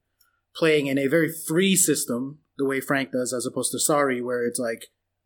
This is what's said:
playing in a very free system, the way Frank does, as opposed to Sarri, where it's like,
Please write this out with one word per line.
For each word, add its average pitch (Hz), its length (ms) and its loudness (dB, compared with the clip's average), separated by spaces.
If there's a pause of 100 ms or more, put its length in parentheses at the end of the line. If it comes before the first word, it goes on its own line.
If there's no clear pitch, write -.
(560)
playing 151 320 2
in 135 100 0
a 139 100 2
very 160 220 2
free 180 460 2
system, 135 640 0 (180)
the 139 80 0
way 135 140 0
Frank 135 320 -2
does, 127 220 -4
as 120 120 -4
opposed 127 280 -4
to 127 40 -4
Sarri, 135 460 2
where 123 220 -2
it's 120 140 -2
like, 117 260 -6 (400)